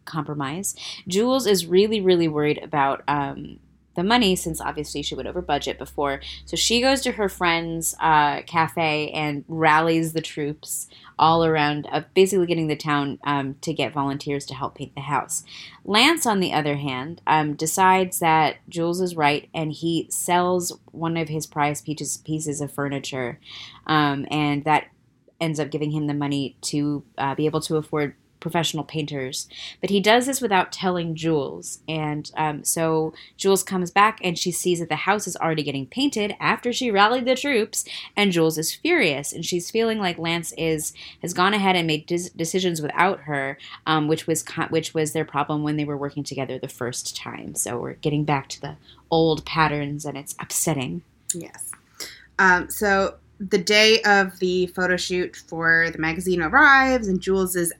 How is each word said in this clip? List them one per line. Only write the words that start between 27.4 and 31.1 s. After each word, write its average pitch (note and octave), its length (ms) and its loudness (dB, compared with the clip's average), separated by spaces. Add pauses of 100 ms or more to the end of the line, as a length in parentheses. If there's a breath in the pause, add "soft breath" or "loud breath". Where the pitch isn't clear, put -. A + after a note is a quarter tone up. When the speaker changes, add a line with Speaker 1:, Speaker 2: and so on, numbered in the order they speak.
Speaker 1:
able D#3 160 0
to D#3+ 160 -2
afford D3+ 380 -2 (280)
professional D#3+ 400 -2
painters. D3 640 -8 (320 loud breath)
But F#3+ 100 -2
he G3+ 120 4
does A#3 240 6
this C4 160 -4
without G3 320 0
telling F3 420 -2